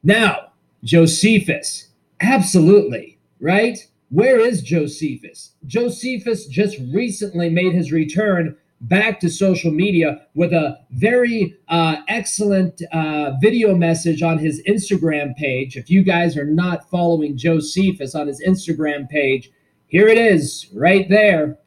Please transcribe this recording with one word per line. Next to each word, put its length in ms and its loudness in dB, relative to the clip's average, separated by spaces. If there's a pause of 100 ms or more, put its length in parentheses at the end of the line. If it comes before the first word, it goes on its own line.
Now, 480 2 (320)
Josephus, 1040 2 (320)
absolutely, 960 2 (220)
right? 400 0 (300)
Where 300 4
is 220 0
Josephus? 920 -6 (120)
Josephus 800 -4
just 320 -2 (160)
recently 560 -4
made 240 0
his 180 -2
return 640 -2 (260)
back 380 -2
to 100 -2
social 420 0
media 640 -2
with 180 0
a 240 -2 (140)
very, 680 0 (120)
uh, 280 0 (100)
excellent, 840 -2
uh, 500 -4
video 340 4
message 460 0
on 160 0
his 300 -4
Instagram 680 -2
page. 400 -6
If 140 -14
you 140 6
guys 340 0
are 80 -4
not 440 -2
following 460 0
Josephus 800 -2
on 140 -6
his 180 -8
Instagram 640 -2
page, 400 -2 (380)
here 200 6
it 120 6
is 540 0
right 360 2
there. 580 2